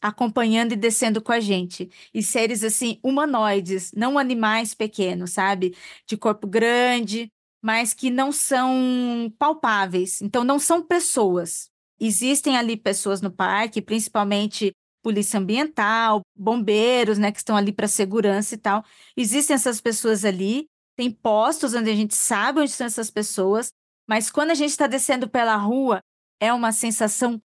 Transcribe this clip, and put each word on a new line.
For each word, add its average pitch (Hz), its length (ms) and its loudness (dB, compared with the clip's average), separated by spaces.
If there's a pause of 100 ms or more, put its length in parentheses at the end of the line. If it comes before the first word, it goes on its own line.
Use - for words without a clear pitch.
acompanhando 226 680 0
e 233 40 -2
descendo 220 460 0
com 240 100 -2
a 233 80 2
gente. 185 480 -4 (240)
E 220 100 -4
seres, 226 400 0
assim, 220 400 -2
humanoides, 214 920 0
não 254 220 0
animais 226 560 0
pequenos, 180 580 -4
sabe? 185 420 0 (320)
De 220 100 -6
corpo 214 300 -2
grande, 233 840 0 (340)
mas 226 320 0
que 254 160 -2
não 262 200 0
são 254 1080 0
palpáveis. 208 840 0
Então, 240 240 -2
não 277 140 2
são 330 240 2
pessoas. 208 880 0 (280)
Existem 254 580 0
ali 233 200 0
pessoas 196 460 -2
no 196 80 -2
parque, 202 500 0
principalmente 208 920 -2 (300)
polícia 208 360 0
ambiental, 220 840 0 (160)
bombeiros, 220 800 2
né, 208 140 2
que 208 80 -10
estão 214 180 0
ali 202 160 2
pra 214 140 -2
segurança 208 680 0
e - 20 -14
tal. 214 260 0 (320)
Existem 254 380 0
essas 240 260 0
pessoas 220 440 0
ali, 208 420 0 (300)
tem 247 140 -2
postos 226 640 0
onde 226 140 0
a 214 60 0
gente 208 220 0
sabe 247 440 0
onde 285 120 2
estão 240 160 -6
essas 220 220 -6
pessoas, 208 580 0 (400)
mas 214 220 0
quando 302 200 0
a 330 40 4
gente 294 220 0
tá 294 120 2
descendo 254 400 0
pela 233 280 2
rua, 220 440 0 (400)
é 226 120 2
uma 233 200 0
sensação 226 720 -2